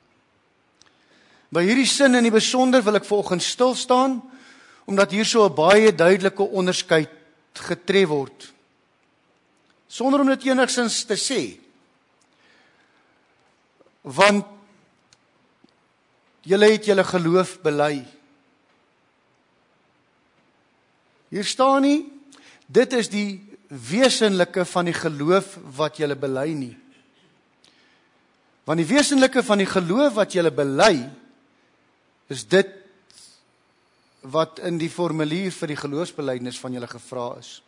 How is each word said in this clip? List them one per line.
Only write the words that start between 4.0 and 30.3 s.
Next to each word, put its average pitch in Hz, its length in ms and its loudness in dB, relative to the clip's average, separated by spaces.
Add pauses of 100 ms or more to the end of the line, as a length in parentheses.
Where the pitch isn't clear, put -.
omdat 196 240 0
hier 208 140 0
so 220 200 2
'n 160 100 0
baie 202 360 6
duidelike 185 520 2
onderskeid 180 680 -2 (440)
getref 190 540 -2
word. 143 460 -8 (1300)
Sonder 269 320 0
om 277 80 2
dit 262 160 0
enigstens 254 600 0
te 208 120 -6
sê, 156 440 -6 (2500)
want 196 440 2 (2000)
julle 202 300 4
het 214 140 0
julle 190 180 2
geloof 175 580 -2
bely. 147 440 -2 (3250)
Hier 196 140 -6
staan 269 380 2
nie, 285 240 2 (640)
"Dit 247 260 2
is 233 160 -2
die 202 340 -6 (240)
wesenlike 185 960 0
van 175 200 -2
die 170 80 -4
geloof 165 680 -2 (160)
wat 151 220 -4
julle 147 180 -4
bely" 135 380 -4
nie. 127 240 -10 (1900)
Want 156 140 -2
die 170 180 0
wesenlike 262 480 2
van 202 140 0
die 196 100 0
geloof 202 460 0
wat 202 180 -2